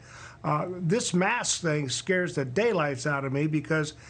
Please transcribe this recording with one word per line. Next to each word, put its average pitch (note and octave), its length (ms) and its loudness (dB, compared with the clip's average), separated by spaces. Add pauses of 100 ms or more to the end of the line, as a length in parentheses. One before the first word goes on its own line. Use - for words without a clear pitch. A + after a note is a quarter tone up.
(420)
Uh, D3+ 260 0
this F3+ 460 0
mask G3+ 480 2
thing D3+ 260 0
scares F3+ 460 0
the C#3+ 100 0
daylights D3 640 0
out C#3+ 180 0
of C3 80 -2
me C#3+ 140 2
because D3+ 480 0 (160)